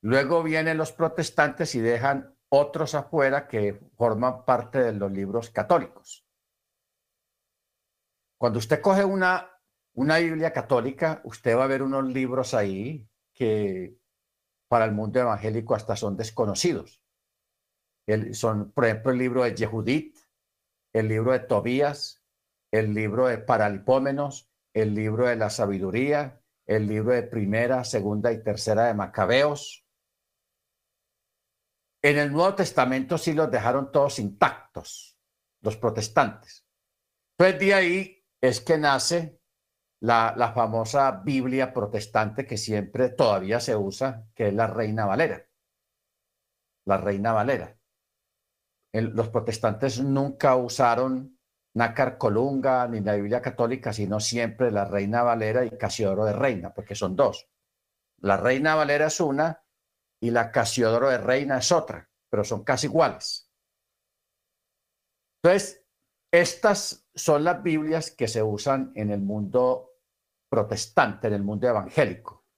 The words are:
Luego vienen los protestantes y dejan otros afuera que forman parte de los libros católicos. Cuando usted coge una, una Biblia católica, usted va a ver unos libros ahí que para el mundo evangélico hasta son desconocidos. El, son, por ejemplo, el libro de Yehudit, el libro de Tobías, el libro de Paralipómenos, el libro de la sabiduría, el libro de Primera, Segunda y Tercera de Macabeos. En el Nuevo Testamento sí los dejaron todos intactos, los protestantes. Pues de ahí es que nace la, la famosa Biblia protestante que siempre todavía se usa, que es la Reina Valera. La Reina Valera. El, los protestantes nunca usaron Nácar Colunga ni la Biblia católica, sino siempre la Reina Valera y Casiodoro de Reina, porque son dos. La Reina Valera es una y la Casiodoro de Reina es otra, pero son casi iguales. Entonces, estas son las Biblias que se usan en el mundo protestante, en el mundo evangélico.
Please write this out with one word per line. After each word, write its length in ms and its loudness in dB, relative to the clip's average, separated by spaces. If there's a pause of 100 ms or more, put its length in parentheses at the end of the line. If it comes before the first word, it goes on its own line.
Luego 400 2
vienen 360 0
los 140 -4
protestantes 800 -2
y 60 0
dejan 540 0 (140)
otros 460 0
afuera 520 0
que 280 -2 (240)
forman 480 0
parte 320 0
de 160 0
los 180 -4
libros 380 -4
católicos. 760 -2 (2250)
Cuando 200 0
usted 200 0
coge 240 4
una, 560 0 (340)
una 240 2
Biblia 360 0
católica, 720 -2
usted 300 0
va 100 4
a 20 0
ver 160 0
unos 240 -2
libros 480 -2
ahí 520 -2 (280)
que 640 -2 (720)
para 160 4
el 60 0
mundo 280 -2
evangélico 540 -2
hasta 220 -4
son 200 -4
desconocidos. 840 -4 (1040)
El, 280 -2
son, 380 -4
por 140 2
ejemplo, 260 0
el 60 0
libro 240 0
de 120 0
Yehudit, 640 -2 (800)
el 140 2
libro 240 0
de 80 2
Tobías, 840 -2 (480)
el 220 0
libro 320 0
de 100 0
Paralipómenos, 1120 0 (240)
el 200 0
libro 320 0
de 100 0
la 140 -2
sabiduría, 880 -2 (260)
el 200 0
libro 260 0
de 100 2
Primera, 600 0
Segunda 480 -2
y 120 -4
Tercera 420 0
de 100 2
Macabeos. 920 0 (2250)
En 140 6
el 120 2
Nuevo 240 2
Testamento 640 0
sí 140 -2
los 180 2
dejaron 400 0
todos 280 2
intactos, 1000 -4 (440)
los 140 -4
protestantes. 880 -4 (720)
Pues 220 4
de 160 4
ahí 500 0 (160)
es 200 2
que 180 2
nace 600 0 (600)
la, 360 4
la 160 0
famosa 580 0
Biblia 600 -2
protestante 760 -2
que 120 -8
siempre 500 -2
todavía 500 2
se 160 -2
usa, 600 -4
que 140 0
es 60 0
la 140 2
Reina 380 -2
Valera. 380 -2 (1400)
La 120 2
Reina 340 0
Valera. 440 0 (1160)
El, 120 0
los 240 -4
protestantes 720 -2
nunca 540 2
usaron 840 0 (380)
Nácar 420 0
Colunga 720 0
ni 120 -4
la 140 0
Biblia 280 -2
católica, 500 -2
sino 280 -2
siempre 500 -2
la 140 0
Reina 380 0
Valera 420 2
y 60 -6
Casiodoro 540 -2
de 80 2
Reina, 400 -2
porque 220 -12
son 200 -4
dos. 340 0 (720)
La 160 4
Reina 380 2
Valera 340 2
es 120 -4
una 440 -2 (560)
y 100 0
la 200 0
Casiodoro 600 2
de 80 2
Reina 400 0
es 120 0
otra, 400 -2 (180)
pero 140 -2
son 220 -6
casi 220 -2
iguales. 680 -2 (1900)
Entonces, 460 2 (460)
estas 840 2
son 300 2
las 180 0
Biblias 480 -2
que 160 -4
se 160 -2
usan 540 -2
en 140 -2
el 100 -2
mundo 720 0 (580)
protestante, 800 0
en 60 0
el 100 -2
mundo 240 0
evangélico. 800 -2 (120)